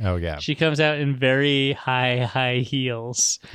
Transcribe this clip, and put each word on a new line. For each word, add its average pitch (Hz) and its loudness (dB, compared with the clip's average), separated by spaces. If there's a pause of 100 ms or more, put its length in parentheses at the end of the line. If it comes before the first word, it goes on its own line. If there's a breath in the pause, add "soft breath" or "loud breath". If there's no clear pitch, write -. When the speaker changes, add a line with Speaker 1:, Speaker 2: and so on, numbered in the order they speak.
Speaker 1:
Oh, 92 2
yeah. 82 -4
Speaker 2:
She 151 -4
comes 156 0
out 151 2
in 139 0
very 139 2
high, 127 0
high 123 0
heels. 123 -2 (160)